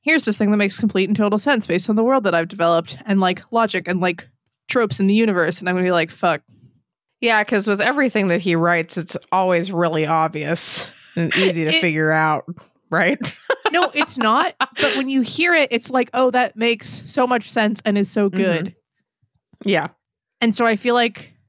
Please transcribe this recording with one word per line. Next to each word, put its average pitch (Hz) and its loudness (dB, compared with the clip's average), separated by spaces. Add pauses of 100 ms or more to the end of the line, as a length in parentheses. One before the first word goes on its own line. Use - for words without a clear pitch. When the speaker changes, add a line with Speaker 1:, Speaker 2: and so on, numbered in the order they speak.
Speaker 1:
"Here's 311 0
this 208 -2
thing 208 0
that 214 2
makes 202 -2
complete 196 0
and 208 0
total 208 0
sense 254 0
based - -2
on 220 0
the 220 2
world 254 2
that 175 0
I've 165 0
developed, 170 0 (100)
and, 196 2
like, 185 0 (120)
logic 214 0
and, 180 -2
like, 180 -2 (420)
tropes 226 0
in 196 2
the 202 4
universe," 185 0
and 180 -4
I'm 180 0
gonna 180 0
be 180 2
like, 165 0
"Fuck." 165 -2 (800)
Speaker 2:
Yeah, 220 2
'cause 214 -2
with 202 0
everything 240 0
that 170 2
he 175 0
writes, 170 0
it's - -8 (140)
always 185 0
really 165 0
obvious 160 -2 (240)
and 170 -2
easy 180 0
to 156 0
Speaker 1:
<laughs> 156 2
It 165 2
Speaker 2:
figure 156 0
out, 156 2 (440)
right? 170 0
<laughs> - -4
Speaker 1:
No, 349 2
it's 294 -2
not. 247 2
But 269 0
when 269 -2
you 269 2
hear 339 0
it, 294 2
it's 233 -4
like, 247 0
"Oh, 254 2
that 247 0
makes 233 -2
so 254 0
much 247 0
sense 214 0
and 202 0
is 196 0
so 208 0
Speaker 2:
Mm-hmm. 185 -4
Speaker 1:
good." 180 0 (880)
Speaker 2:
Yeah. 165 0 (520)
Speaker 1:
And 233 2
so 233 0
I 226 4
feel 240 0
like 233 -2 (200)